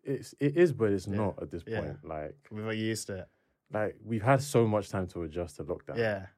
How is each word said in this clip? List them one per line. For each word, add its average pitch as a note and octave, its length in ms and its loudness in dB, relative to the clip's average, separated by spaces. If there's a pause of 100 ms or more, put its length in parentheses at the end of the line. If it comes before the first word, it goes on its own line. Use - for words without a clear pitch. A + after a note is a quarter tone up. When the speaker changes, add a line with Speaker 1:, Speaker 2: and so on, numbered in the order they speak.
Speaker 1:
It's, - 360 -6
it C#3+ 160 2
is, E3+ 160 8
but G#2+ 200 4
it's F#2+ 140 0
Speaker 2:
Yeah. G#2 100 -2
Speaker 1:
not G#2 260 0
at - 80 -8
this E2+ 160 -8
Speaker 2:
Yeah. A2+ 140 -2
Speaker 1:
point. D2 240 -8
Like, D#2 320 -8 (140)
Speaker 2:
We're G#2+ 220 -6
used A2 360 -2
to G2 120 -6
it. - 80 -14 (440)
Speaker 1:
like, G#2+ 320 -2
we've A2 180 -2
had C3+ 200 6
so A#2 240 4
much G#2+ 220 2
time F#2+ 200 -2
to F2 160 -6
adjust E2 320 -6
to D2 80 -8
lockdown. - 340 -6
Speaker 2:
Yeah. G#2 280 0 (120)